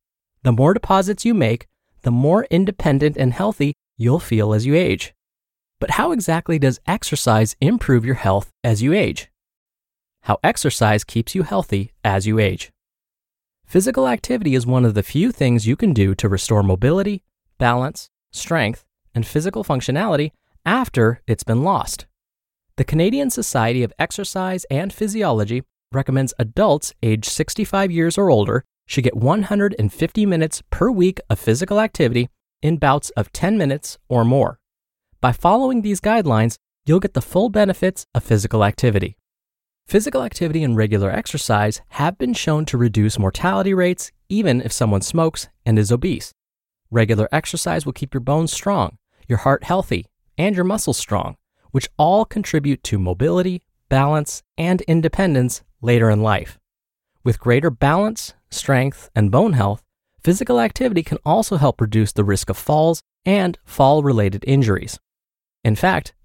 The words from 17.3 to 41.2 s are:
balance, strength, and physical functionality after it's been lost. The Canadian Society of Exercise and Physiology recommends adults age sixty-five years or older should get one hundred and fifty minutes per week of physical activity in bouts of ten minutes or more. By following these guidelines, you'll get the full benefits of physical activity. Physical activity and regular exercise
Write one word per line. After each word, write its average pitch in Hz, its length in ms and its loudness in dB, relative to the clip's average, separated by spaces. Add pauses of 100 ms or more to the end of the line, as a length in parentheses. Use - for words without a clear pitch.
balance, 123 520 -2 (220)
strength, 123 540 -4 (280)
and 113 140 -4
physical 185 340 -4
functionality 151 680 -2 (340)
after 123 640 0
it's 110 160 -2
been 117 200 0
lost. - 420 -4 (720)
The 131 80 0
Canadian 226 440 0
Society 123 540 -2
of 117 160 -4
Exercise 185 720 -6
and 170 220 -4
Physiology 131 680 -2 (280)
recommends 131 480 -2
adults 151 540 0 (100)
age 110 220 0
sixty-five 196 640 -2
years 165 260 0
or 196 120 2
older 107 340 2 (220)
should - 180 -2
get 127 140 0
one 156 260 2
hundred 202 340 0
and 104 140 0
fifty - 340 -2
minutes 160 440 -2
per - 200 0
week 190 300 2 (100)
of - 100 0
physical 180 420 0
activity 123 480 0 (320)
in 156 160 0
bouts 143 340 0
of - 220 -6
ten 208 240 0
minutes 147 400 -4 (100)
or 120 160 2
more. 123 360 2 (640)
By 123 80 2
following 233 520 2
these 202 180 -2
guidelines, 139 560 2 (280)
you'll 160 140 4
get 202 140 -2
the 135 80 -2
full 208 260 0
benefits 196 640 0
of - 120 -2
physical 104 360 2
activity. 101 540 0 (720)
Physical 254 340 0
activity 165 440 -4
and 120 100 0
regular 104 340 2
exercise 110 720 -2 (100)